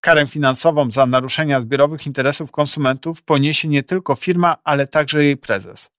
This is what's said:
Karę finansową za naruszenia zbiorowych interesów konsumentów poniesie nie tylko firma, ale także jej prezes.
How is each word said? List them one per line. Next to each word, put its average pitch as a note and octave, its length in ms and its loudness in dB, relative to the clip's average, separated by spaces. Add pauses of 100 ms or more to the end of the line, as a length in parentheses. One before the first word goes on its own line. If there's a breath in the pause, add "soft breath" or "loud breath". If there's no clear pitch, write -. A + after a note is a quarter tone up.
Karę D3+ 260 2
finansową C#3+ 640 0
za C3+ 140 4
naruszenia C3 560 0
zbiorowych C#3+ 460 0
interesów C3+ 440 -4
konsumentów D3 720 -2
poniesie D3 440 0
nie C#3+ 160 0
tylko F3+ 320 -2
firma, F3 480 0
ale C#3 240 0
także D3+ 360 0
jej C#3+ 140 2
prezes. - 600 -6